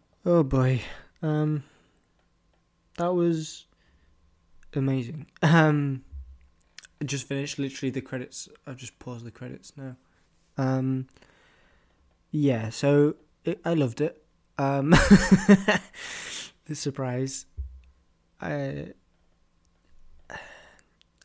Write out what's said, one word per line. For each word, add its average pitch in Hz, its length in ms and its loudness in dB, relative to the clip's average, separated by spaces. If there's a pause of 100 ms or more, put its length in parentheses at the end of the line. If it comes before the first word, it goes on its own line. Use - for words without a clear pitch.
(280)
Oh 175 140 6
boy. 131 400 2 (400)
Um, 151 440 -2 (1300)
that 175 160 -2
was 170 540 -2 (1040)
amazing. 135 540 -4 (160)
Um, 147 600 4 (960)
I 151 60 -8
just 135 220 -6
finished 139 320 -6
literally 135 320 -4
the 131 100 -6
credits. - 480 -12 (160)
I've 127 120 -14
just 123 200 -18
paused 120 260 -14
the 120 60 -16
credits - 480 -16
now. 135 200 -14 (600)
Um, 131 520 -2 (1200)
yeah, 127 380 0
so 143 480 2 (260)
it, 165 200 -6
I 170 120 0
loved 135 260 0
it. - 220 -6 (340)
Um, 139 320 0
<laughs> - 1800 4
the 151 80 -8
surprise. 135 720 -6 (960)
I, 143 520 -8 (1400)
I - 100 -16 (840)